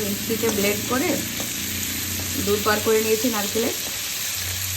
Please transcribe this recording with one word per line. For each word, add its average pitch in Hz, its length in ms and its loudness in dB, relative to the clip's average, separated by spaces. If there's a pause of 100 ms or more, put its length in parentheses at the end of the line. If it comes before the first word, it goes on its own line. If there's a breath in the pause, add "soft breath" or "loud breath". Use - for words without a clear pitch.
মিক্সিতে 208 520 0
ব্লেন্ড 202 340 2
করে 262 180 2 (1400)
দুধ 208 200 4
বার 208 200 4
করে 220 180 6
নিয়েছি 220 300 4
নারকেলের। 220 400 0 (1040)